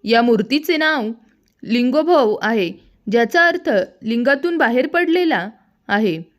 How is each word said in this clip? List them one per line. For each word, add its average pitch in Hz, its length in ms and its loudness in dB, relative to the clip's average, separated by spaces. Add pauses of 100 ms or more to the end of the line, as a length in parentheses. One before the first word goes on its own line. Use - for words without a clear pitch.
या 226 180 2
मूर्तीचे 247 560 0
नाव 302 320 -2 (540)
लिंगोद्भव 254 760 2
आहे, 208 300 -2 (400)
ज्याचा 233 340 2
अर्थ 339 240 -2 (340)
लिंगातून 277 540 0
बाहेर 254 300 0
पडलेला 330 640 0 (380)
आहे. 202 320 0 (200)